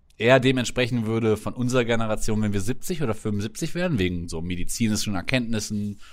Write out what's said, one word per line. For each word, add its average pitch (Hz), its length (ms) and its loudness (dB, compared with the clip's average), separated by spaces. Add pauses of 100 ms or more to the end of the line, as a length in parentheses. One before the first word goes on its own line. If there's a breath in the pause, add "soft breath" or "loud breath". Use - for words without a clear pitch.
(180)
eher 123 240 6
dem 131 160 2
entsprechen 120 480 0
würde 110 320 2
von 107 160 -6
unserer 123 320 0
Generation, 110 560 2
wenn 104 120 0
wir 101 80 2
siebzig 139 400 -2
oder 113 120 0
fünfundsiebzig 107 640 -4
wären, 170 240 0
wegen 90 300 0
so 82 120 -6
medizinischen 101 760 0
Erkenntnissen, 107 840 -2 (140)